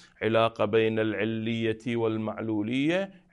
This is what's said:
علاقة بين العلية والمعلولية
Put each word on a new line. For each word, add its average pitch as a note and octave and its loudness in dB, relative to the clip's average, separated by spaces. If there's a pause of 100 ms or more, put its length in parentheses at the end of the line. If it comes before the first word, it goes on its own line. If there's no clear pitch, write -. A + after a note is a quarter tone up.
(220)
علاقة A2 2
بين A2 2
العلية A2 -2
والمعلولية A2 -2 (220)